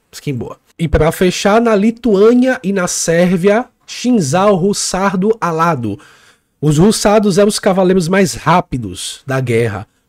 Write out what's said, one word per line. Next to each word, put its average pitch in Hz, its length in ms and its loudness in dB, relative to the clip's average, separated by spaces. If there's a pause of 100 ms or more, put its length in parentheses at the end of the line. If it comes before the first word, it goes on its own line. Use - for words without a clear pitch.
(120)
Skin - 220 -10
boa. 113 240 -10 (200)
E 165 100 -2
pra 160 240 0
fechar, 196 480 0
na 233 160 2
Lituânia 226 880 2
e 185 80 -4
na 185 160 -2
Sérvia, 180 760 0 (200)
Shinzal 202 680 0
Russardo 190 840 -2
Alado. 160 580 -2 (600)
Os 147 160 2
russados 208 600 2
eram 208 120 4
os - 100 -4
cavaleiros 185 480 0
mais 190 260 0
rápidos 135 920 -4
da 131 120 -4
guerra. 117 460 -2 (240)